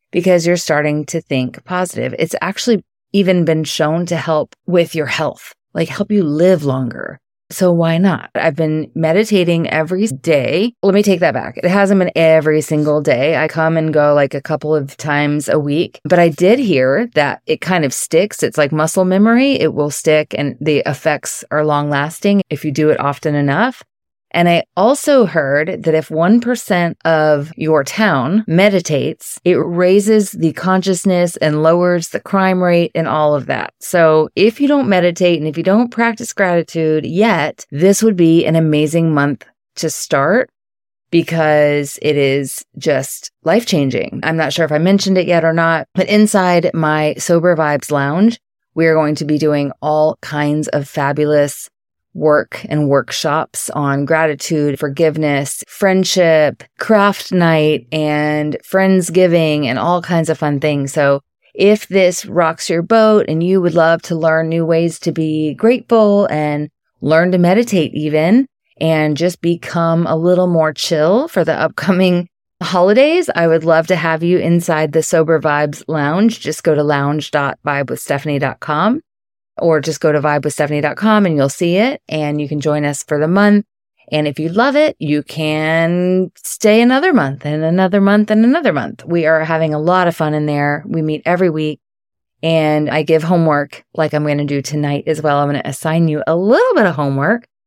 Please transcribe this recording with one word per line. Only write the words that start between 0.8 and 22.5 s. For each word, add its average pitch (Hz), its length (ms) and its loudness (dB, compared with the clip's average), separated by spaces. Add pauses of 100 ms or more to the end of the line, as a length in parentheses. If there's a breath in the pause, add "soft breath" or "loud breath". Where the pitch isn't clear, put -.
to 160 160 -8
think 127 460 -4
positive. 175 520 -6
It's 165 220 -4
actually 196 420 -2 (300)
even 185 320 2
been 160 200 0
shown 160 420 -2
to 175 100 -4
help 151 400 -4 (100)
with 170 280 0
your 151 100 -2
health, - 480 -6 (220)
like, 160 160 -4
help 202 200 -6
you 208 120 2
live 156 420 2
longer. 131 560 -6 (300)
So 185 200 0
why 165 280 2
not? 185 360 0
I've 151 220 0
been 156 380 -2
meditating 170 760 0
every 180 380 -2
day. 151 640 0 (100)
Let 190 120 2
me 208 80 4
take 190 180 2
that 156 140 2
back. - 240 -8
It - 80 -2
hasn't 196 340 4
been 180 160 0
every 156 460 4
single 151 400 0
day. 143 340 0
I 156 120 0
come 160 280 0
and 160 160 0
go, 147 220 4
like, 143 200 2
a 139 60 -8
couple 151 340 -4
of 139 220 -4
times 147 520 -2
a 156 100 2
week, 147 460 -4
but 175 140 2
I 170 120 4
did 185 280 2
hear 180 560 0
that 143 320 -2
it - 140 -2
kind 175 240 -2
of 131 80 -2
sticks. - 500 -2
It's - 160 -2
like 147 140 0
muscle 160 320 0
memory. 226 560 2
It 156 140 0
will 147 160 -2
stick, 151 460 0
and 143 220 -6
the 147 280 0
effects - 640 -4
are 151 160 0
long 147 240 -2
lasting 165 580 0
if - 160 -6